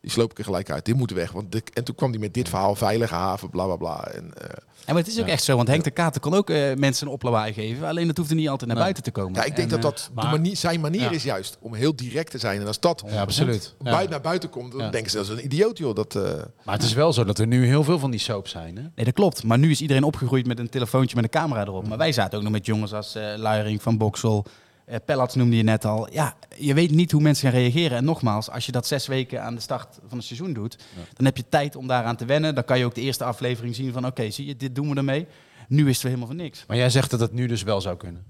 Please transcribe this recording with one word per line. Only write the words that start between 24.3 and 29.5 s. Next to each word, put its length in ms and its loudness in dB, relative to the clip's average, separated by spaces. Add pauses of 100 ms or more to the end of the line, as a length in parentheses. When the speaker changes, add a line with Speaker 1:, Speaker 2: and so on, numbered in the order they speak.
Speaker 2:
eh, 180 -10
Pellats 300 0
noemde 220 4
je 60 4
net 220 4
al. 280 -2
Ja, 240 0 (200)
je 180 0
weet 160 6
niet 220 4
hoe 100 6
mensen 280 4
gaan 100 4
reageren. 380 2
En 60 0
nogmaals, 460 0
als 160 -6
je 60 -8
dat 140 -2
zes 200 -2
weken 360 -4
aan 120 -8